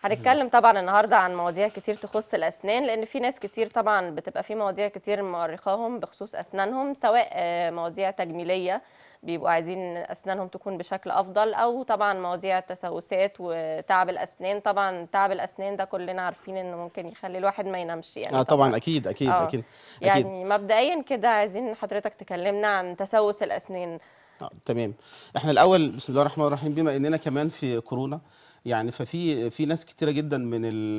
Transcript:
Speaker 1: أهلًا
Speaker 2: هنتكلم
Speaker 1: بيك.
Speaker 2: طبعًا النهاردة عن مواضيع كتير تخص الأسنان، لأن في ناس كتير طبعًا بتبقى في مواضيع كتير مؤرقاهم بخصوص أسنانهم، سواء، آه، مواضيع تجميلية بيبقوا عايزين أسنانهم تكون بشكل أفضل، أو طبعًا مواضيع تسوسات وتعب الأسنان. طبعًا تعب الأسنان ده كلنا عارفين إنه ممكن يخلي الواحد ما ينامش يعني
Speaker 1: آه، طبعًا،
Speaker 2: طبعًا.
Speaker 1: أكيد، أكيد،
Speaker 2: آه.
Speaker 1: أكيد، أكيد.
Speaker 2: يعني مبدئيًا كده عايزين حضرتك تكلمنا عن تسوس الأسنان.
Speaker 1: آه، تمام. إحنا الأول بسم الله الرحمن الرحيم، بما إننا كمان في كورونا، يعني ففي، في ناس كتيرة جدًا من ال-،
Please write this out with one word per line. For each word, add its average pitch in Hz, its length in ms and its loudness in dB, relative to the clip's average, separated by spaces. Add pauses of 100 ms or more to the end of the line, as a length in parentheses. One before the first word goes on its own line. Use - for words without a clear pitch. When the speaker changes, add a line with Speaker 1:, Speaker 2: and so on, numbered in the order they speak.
Speaker 1:
أهلًا 202 100 0
Speaker 2:
هنتكلم 262 300 4
Speaker 1:
بيك. 240 80 -2
Speaker 2:
طبعًا 226 280 8
النهاردة 208 360 4
عن 180 200 4
مواضيع 175 320 0
كتير 208 260 -6
تخص 214 400 -4
الأسنان، 196 520 0
لأن 226 180 -2
في 262 160 -6
ناس 254 200 -2
كتير 214 300 -4
طبعًا 202 400 2
بتبقى 165 320 -6
في 214 120 -8
مواضيع 202 340 -2
كتير 202 340 -4
مؤرقاهم 190 800 -4
بخصوص - 340 -10
أسنانهم، 240 600 -4
سواء، 233 380 2
آه، 175 380 -2
مواضيع 170 400 -4
تجميلية 180 720 -2 (400)
بيبقوا 170 280 -2
عايزين 170 280 0 (180)
أسنانهم 185 520 -6
تكون 190 300 -8
بشكل 190 320 -8
أفضل، 196 440 0
أو 240 280 0
طبعًا 208 320 2
مواضيع 185 460 -2
تسوسات 185 800 -2
وتعب 165 680 0
الأسنان. 185 520 -4
طبعًا 190 520 0
تعب 196 200 2
الأسنان 196 440 -4
ده 190 80 -4
كلنا 185 380 -6
عارفين 180 340 -8
إنه 180 200 -6
ممكن 175 300 -10
يخلي 185 320 -12
الواحد 196 280 0
ما 190 120 -4
ينامش 165 380 -8
يعني 127 200 -4
Speaker 1:
آه، 131 60 4
طبعًا، 139 260 6
Speaker 2:
طبعًا. 113 80 2
Speaker 1:
أكيد، 127 320 -2
أكيد، 135 200 0
Speaker 2:
آه. 170 160 4
Speaker 1:
أكيد، 139 200 -4 (380)
أكيد. 185 60 2 (180)
Speaker 2:
يعني 185 180 -8
مبدئيًا 214 580 2
كده 240 260 0
عايزين 220 460 2
حضرتك 208 400 -6
تكلمنا 202 540 -2
عن 180 280 0
تسوس 208 460 2
الأسنان. 180 560 -6 (440)
Speaker 1:
آه، - 80 -12 (160)
تمام. 113 280 -2 (420)
إحنا 156 140 0
الأول 165 380 8
بسم 131 240 -6
الله 135 100 6
الرحمن 147 240 2
الرحيم، 143 280 -2
بما 151 220 0
إننا 147 200 0
كمان 151 320 -2
في 127 320 -4
كورونا، 135 400 -6 (440)
يعني 117 260 0
ففي، 139 600 -2
في 156 160 -4
ناس 160 180 -2
كتيرة - 260 -2
جدًا 147 280 -2
من 117 260 -2
ال-، 113 60 -2 (280)